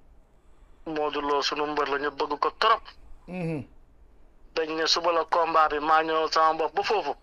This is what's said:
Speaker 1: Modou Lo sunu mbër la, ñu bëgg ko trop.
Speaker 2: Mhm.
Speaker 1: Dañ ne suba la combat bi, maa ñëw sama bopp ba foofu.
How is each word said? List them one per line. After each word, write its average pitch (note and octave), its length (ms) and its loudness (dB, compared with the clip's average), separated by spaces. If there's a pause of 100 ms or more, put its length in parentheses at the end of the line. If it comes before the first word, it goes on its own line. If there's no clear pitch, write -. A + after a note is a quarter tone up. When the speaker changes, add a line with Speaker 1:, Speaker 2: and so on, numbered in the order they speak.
(880)
Speaker 1:
Modou D3+ 360 -2
Lo C#3+ 200 0
sunu D3 240 -2
mbër D3 220 -2
la, C#3 100 0
ñu D3 120 -4
bëgg C#3+ 300 -4
ko D3+ 180 0
trop. A3 240 4 (460)
Speaker 2:
Mhm. E3 360 -6 (880)
Speaker 1:
Dañ D#3+ 220 -2
ne D#3+ 100 0
suba E3+ 260 2
la E3 120 2
combat D#3+ 460 2
bi, D3+ 100 -2
maa D#3 220 4
ñëw D#3+ 300 0
sama D#3+ 260 4
bopp D#3 160 -2
ba - 80 -2
foofu. D#3 400 0